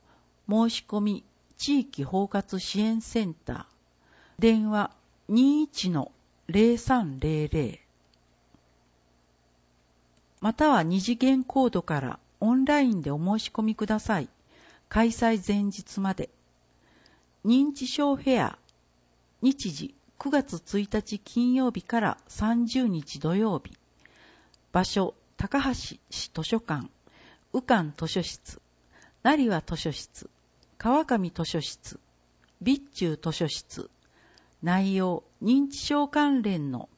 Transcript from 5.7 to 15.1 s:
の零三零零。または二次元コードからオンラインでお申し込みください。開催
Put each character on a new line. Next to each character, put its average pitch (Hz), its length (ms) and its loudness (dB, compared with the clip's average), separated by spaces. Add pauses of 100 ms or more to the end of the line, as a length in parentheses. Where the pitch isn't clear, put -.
の 156 200 -2 (360)
零 226 320 4
三 208 420 0
零 151 280 -2
零。 147 320 -2 (2500)
ま 220 140 -2
た 302 160 4
は 214 120 4
二 180 200 0
次 233 140 -2
元 262 280 4
コ 262 220 2
ー 240 40 2
ド 180 120 0
か 147 180 -2
ら 127 180 -6 (220)
オ 226 140 2
ン 262 100 4
ラ 294 160 4
イ 262 100 4
ン 185 120 0
で 143 80 -4
お 143 80 -2
申 190 200 0
し - 120 -6
込 - 100 -6
み 220 140 0
く 220 120 -4
だ 214 120 0
さ 202 220 -2
い。 123 80 -6 (600)
開 226 200 4
催 226 380 0